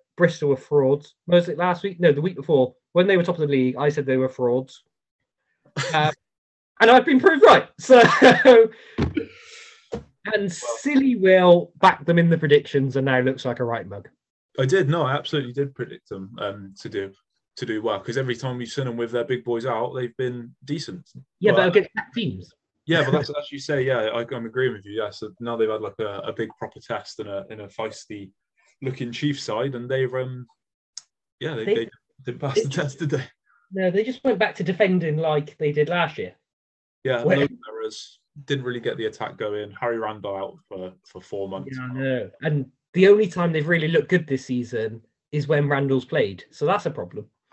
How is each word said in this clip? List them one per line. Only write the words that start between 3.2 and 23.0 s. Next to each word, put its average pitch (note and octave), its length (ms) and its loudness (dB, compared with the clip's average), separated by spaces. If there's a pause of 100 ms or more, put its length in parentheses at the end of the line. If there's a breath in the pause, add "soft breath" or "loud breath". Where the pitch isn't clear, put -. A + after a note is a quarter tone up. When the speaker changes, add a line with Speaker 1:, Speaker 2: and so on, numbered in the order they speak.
Speaker 1:
top F3+ 120 -2
of E3 40 -8
the D3+ 80 0
league, B2+ 280 0
I C#3+ 120 0
said D3 180 -4
they C3 100 0
were C3 120 0
frauds. B2+ 540 -4 (920)
Speaker 2:
<laughs> D#3+ 180 -4
Speaker 1:
Uh, D3+ 180 0 (680)
and A3+ 100 8
I've B3 140 8
been C4 160 4
proved D#4+ 240 6
right. - 240 8 (100)
So, B3+ 240 8 (960 loud breath)
<laughs> - 60 0 (1300 loud breath)
and G3+ 180 0
silly C4+ 640 0
Will F#3 600 6
backed F3 300 2
them E3+ 120 4
in E3+ 120 4
the E3 80 2
predictions C#3+ 580 2
and C3+ 80 0
now C3 160 2
looks C3 240 -2
like A#2+ 160 -4
a B2+ 40 -2
right A#2 220 -6
mug. G2+ 220 -16 (500)
Speaker 2:
I C3 80 2
did. D#3 220 2
No, E3 140 0
I C3 120 0
absolutely C#3+ 380 -4
did C#3 220 -6
predict - 340 -12
them, G2 300 -12
um, G2+ 420 -10
to A2+ 80 -14
do, G2 240 -8 (440)
to B2 100 -10
do A2 160 -6
well, G#2+ 180 -2
'cause A#2 160 -8
every B2+ 200 -4
time B2+ 220 -8
we've A#2+ 100 -10
seen C3+ 180 -6
them A#2 100 -8
with A#2 140 -4
their A#2+ 140 -2
big A#2+ 200 -4
boys A#2+ 220 -4
out, A#2+ 280 -4
they've B2 220 -8
been B2 380 -8 (100)
decent. C#3+ 440 -10 (320)
Speaker 1:
Yeah, G3+ 120 4
but F#3+ 60 4
Speaker 2:
But F#3 100 4
Speaker 1:
against F#3 260 2
that - 200 -10
teams. A#2+ 380 -8 (340)
Speaker 2:
Yeah, D#3+ 180 2